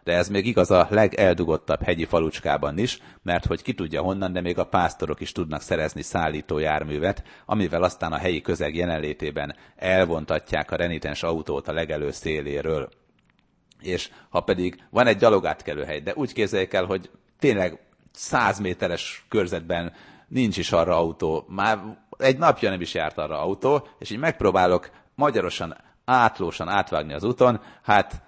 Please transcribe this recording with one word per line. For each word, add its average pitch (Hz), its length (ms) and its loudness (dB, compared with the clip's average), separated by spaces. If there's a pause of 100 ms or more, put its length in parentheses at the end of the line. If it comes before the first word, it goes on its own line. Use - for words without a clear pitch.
de 85 80 -2
ez 87 160 2
még 101 180 0
igaz 95 240 4
a 87 200 8
legeldugottabb 87 920 2
hegyi 82 220 0
falucskában 76 760 0
is, 120 200 -2 (240)
mert 87 240 0
hogy 85 160 -2
ki 123 120 -6
tudja 78 280 -4
honnan, 95 300 -2
de 90 80 -4
még 87 180 -4
a 90 80 0
pásztorok 80 540 -2
is - 120 -10
tudnak 78 280 -6
szerezni 78 420 -4
szállító 78 560 -4
járművet, 76 640 -2 (240)
amivel 87 360 0
aztán 90 300 0
a 76 60 -2
helyi 90 220 -2
közeg 80 340 -4
jelenlétében 76 840 -4 (200)
elvontatják 82 920 0
a 82 60 -4
renitens 78 460 -4
autót 78 460 -4
a 76 40 -4
legelő 76 380 -2
széléről. 71 800 -4 (920)
És 87 300 -6 (180)
ha 87 120 -2
pedig 90 500 -2
van 123 160 4
egy 107 120 4
gyalogáthelyhely, 78 800 2
de 85 140 -6
úgy 147 180 -6
képzeljék 101 400 -2
el, 92 120 2
hogy 95 260 -4 (280)
tényleg 95 420 0 (320)
száz 104 460 0
méteres 90 720 -4
körzetben 87 640 -2 (360)
nincs 113 280 0
is 87 160 -4
arra 85 240 4
autó, 80 520 0
már 101 300 -2 (400)
egy 131 200 4
napja 151 320 2
nem 95 100 -4
is 85 140 -6
járt 78 240 -4
arra 76 220 -4
autó, 127 480 0 (100)
és - 120 -14
így 104 80 -8
megpróbálok 92 720 2 (240)
magyarosan 95 640 -2 (280)
átlósan 110 640 2
átvágni 80 440 0
az 76 120 -6
úton, 123 360 4 (220)
hát - 460 2